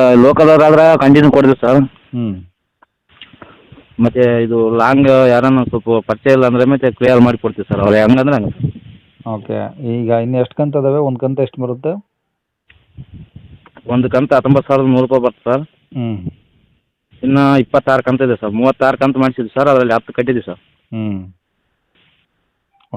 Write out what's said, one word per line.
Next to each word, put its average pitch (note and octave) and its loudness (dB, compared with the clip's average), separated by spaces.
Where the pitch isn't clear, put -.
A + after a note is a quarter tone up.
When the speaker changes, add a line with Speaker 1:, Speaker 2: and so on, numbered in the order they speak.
Speaker 1:
ಲೋಕಲ್ D3+ 4
ಆದ್ರೆ D#3 4
ಕಂಟಿನ್ಯೂ C#3+ 4
ಕೊಡ್ತೀವಿ C3+ 2
ಸರ್. C3 2
Speaker 2:
ಹ್ಮ್. A2+ -6
Speaker 1:
ಮತ್ತೆ B2 2
ಇದು A#2 -2
ಲಾಂಗ್ C3+ 2
ಯಾರನ್ನ B2+ 2
ಸ್ವಲ್ಪ A2+ -6
ಪರಿಚಯ A2 -2
ಇಲ್ಲ C3 2
ಅಂದ್ರೆ B2 0
ಮತ್ತೆ C3 0
ಕ್ಲಿಯರ್ B2 2
ಮಾಡಿ A#2+ -2
ಕೊಡ್ತೀವಿ G#2+ -8
ಸರ್, G2 -2
ಅವ್ರು G#2 2
ಹೆಂಗಂದ್ರೆ C3 2
ಹಂಗೆ. G2+ -6
Speaker 2:
ಓಕೆ, G#2+ -10
ಈಗ A#2 -6
ಇನ್ನು B2+ -4
ಎಷ್ಟು - -10
ಕಂತು D3 -4
ಅದಾವೆ? C#3 -2
ಒಂದು B2+ -6
ಕಂತು C3+ -4
ಎಷ್ಟು B2+ -8
ಬರುತ್ತೆ? B2+ -8
Speaker 1:
ಒಂದು B2 -2
ಕಂತು C3 0
ಹತ್ತೊಂಬತ್ತು C3+ 0
ಸಾವಿರದ C3+ 0
ನೂರು B2+ 0
ರೂಪಾಯಿ B2+ 0
ಬರುತ್ತೆ A#2+ -6
ಸರ್. C3+ -2
Speaker 2:
ಹ್ಮ್. A2+ -6
Speaker 1:
ಇನ್ನು C#3 0
ಇಪ್ಪತ್ತಾರು C3+ -2
ಕಂತು C3 -2
ಇದೆ A#2+ -2
ಸರ್, G#2+ -6
ಮೂವತ್ತಾರು C3 -2
ಕಂತು C3+ -2
ಮಾಡಿಸಿದ್ವಿ B2+ -4
ಸರ್, C#3 0
ಅದ್ರಲ್ಲಿ B2+ 0
ಹತ್ತು - -8
ಕಟ್ಟಿದ್ವಿ B2 -4
ಸರ್. F2+ -14
Speaker 2:
ಹ್ಮ್. G#2+ -6